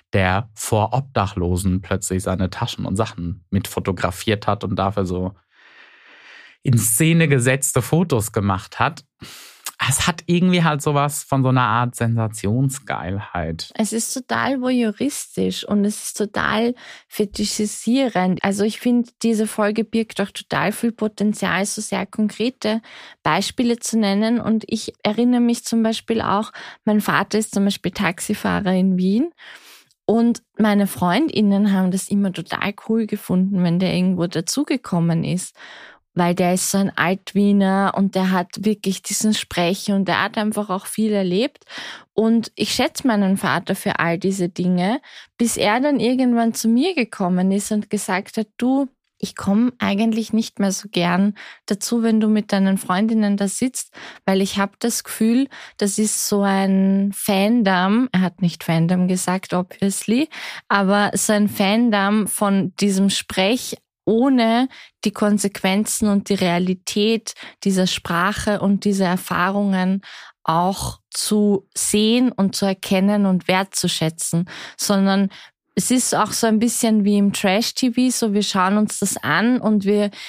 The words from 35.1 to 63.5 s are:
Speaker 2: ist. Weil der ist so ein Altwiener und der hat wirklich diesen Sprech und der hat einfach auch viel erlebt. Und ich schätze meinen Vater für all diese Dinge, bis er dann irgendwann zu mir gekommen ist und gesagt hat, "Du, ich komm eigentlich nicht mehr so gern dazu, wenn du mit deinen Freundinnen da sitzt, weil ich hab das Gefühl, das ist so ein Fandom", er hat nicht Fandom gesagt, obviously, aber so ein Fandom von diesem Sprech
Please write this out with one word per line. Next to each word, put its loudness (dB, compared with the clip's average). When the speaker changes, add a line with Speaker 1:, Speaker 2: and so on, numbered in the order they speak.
Speaker 2:
ist. -6
Weil 2
der 2
ist -2
so 0
ein 0
Altwiener 0
und 0
der 0
hat -2
wirklich -2
diesen -2
Sprech -2
und 0
der 0
hat -4
einfach -2
auch -6
viel -2
erlebt. -2
Und 2
ich -4
schätze -2
meinen 2
Vater -2
für -4
all 0
diese -2
Dinge, 0
bis 0
er 2
dann 2
irgendwann 2
zu -2
mir 2
gekommen 0
ist -2
und -2
gesagt -4
hat, -2
"Du, 2
ich -6
komm 2
eigentlich 0
nicht -2
mehr 2
so -6
gern 2
dazu, -2
wenn 4
du 2
mit 0
deinen 4
Freundinnen 0
da 0
sitzt, -4
weil 2
ich -2
hab -2
das -2
Gefühl, 2
das 0
ist 0
so 2
ein 2
Fandom", 2
er 2
hat -2
nicht -2
Fandom 2
gesagt, -2
obviously, -2
aber 2
so 0
ein 4
Fandom 2
von 0
diesem 2
Sprech -2